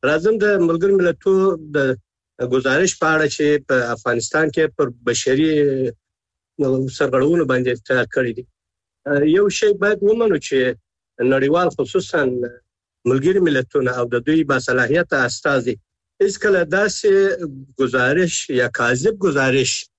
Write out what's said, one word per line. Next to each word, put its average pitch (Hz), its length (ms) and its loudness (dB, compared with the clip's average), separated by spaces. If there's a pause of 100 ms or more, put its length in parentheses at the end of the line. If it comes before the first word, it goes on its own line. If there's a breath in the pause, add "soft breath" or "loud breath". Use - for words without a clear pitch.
راځم 165 360 2
د - 20 2 (220)
ملګرو 185 320 2
ملتونو 190 460 0 (300)
د - 20 0 (760)
ګزارش 135 380 0 (100)
په 160 120 0
اړه 156 220 0
چې 151 100 -2 (220)
په 135 80 0 (200)
افغانستان 120 580 -2
کې 120 100 2 (120)
پر 143 120 0 (180)
بشري 135 480 0 (1400)
سرغړونو 143 540 2
باندې 127 200 0 (160)
تیار 127 280 0
کړی 123 200 -2
دی. 123 100 -14 (640)
اه، 143 160 0 (140)
یو 208 120 4
شی 208 240 0
باید 202 280 0
ومنو 214 360 2 (100)
چې 135 100 -2 (600)
نړیوال، 139 480 2 (100)
خصوصاً 127 440 -2 (840)
ملګري 135 420 2
ملتونه 131 440 0
او 120 140 -2
د 120 100 -6 (120)
دوی 160 160 2
باصلاحیته 131 840 0
استازي 123 500 -2 (460)
هیڅکله 196 400 0 (160)
داسې 202 340 0 (680)
ګزارش 135 540 0 (160)
یا 123 180 0
کاذب 127 480 0 (100)
ګزارش 135 460 2 (280)